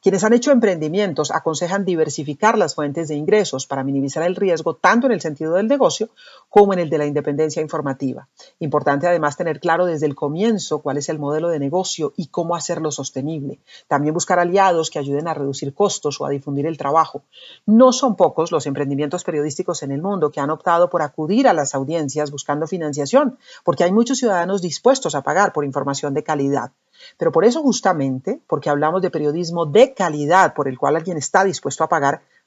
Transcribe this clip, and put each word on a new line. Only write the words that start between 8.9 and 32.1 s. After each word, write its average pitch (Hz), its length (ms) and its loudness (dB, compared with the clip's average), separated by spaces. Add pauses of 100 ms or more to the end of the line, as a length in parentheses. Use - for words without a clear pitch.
además 156 300 0
tener 160 240 -4
claro 170 260 0
desde 151 200 -2
el 139 100 -2
comienzo 156 640 -2
cuál 139 160 -4
es 143 120 -4
el 156 120 -6
modelo 151 280 -2
de 156 120 -2
negocio 151 560 -4
y 160 100 -6
cómo 170 300 -4
hacerlo 160 340 -6
sostenible. 143 720 -8 (260)
También 147 260 0
buscar 175 280 0
aliados 175 500 2
que 160 80 -6
ayuden 143 300 -4
a 160 60 -4
reducir 139 380 -6
costos 165 480 -2
o 143 60 -4
a 143 40 -6
difundir 143 360 -4
el 165 120 -6
trabajo. 147 440 0 (420)
No 240 280 8
son 247 240 0
pocos 170 340 2
los 151 160 -2
emprendimientos 139 560 -4
periodísticos 156 640 -4
en 139 80 -6
el 143 100 -4
mundo 180 300 0
que 151 80 -6
han 139 100 -2
optado 175 400 2
por 165 120 0
acudir 170 440 0
a 214 60 6
las 143 240 0
audiencias 147 560 -4
buscando 147 340 -4
financiación, 160 720 0 (240)
porque 170 220 0
hay 180 80 2
muchos 240 260 2
ciudadanos 190 420 0
dispuestos 180 540 0
a 135 80 -2
pagar 180 300 2
por 147 120 -2
información 139 500 -4
de 151 100 -4
calidad. 139 480 -2 (460)
Pero 160 140 0
por 208 120 4
eso 247 180 4
justamente, 175 840 0
porque 156 240 -2
hablamos 156 320 0
de 185 80 0
periodismo 165 560 -2
de 226 260 6
calidad 160 640 2
por 135 140 -2
el 127 100 -8
cual 143 160 2
alguien 170 220 -4
está 185 260 0
dispuesto 165 400 -2
a 156 60 0
pagar, 147 340 0 (240)